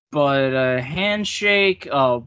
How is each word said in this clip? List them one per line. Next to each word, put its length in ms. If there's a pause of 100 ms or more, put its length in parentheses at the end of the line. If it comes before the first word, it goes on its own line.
(120)
But 420
a 280
handshake, 1120
a 360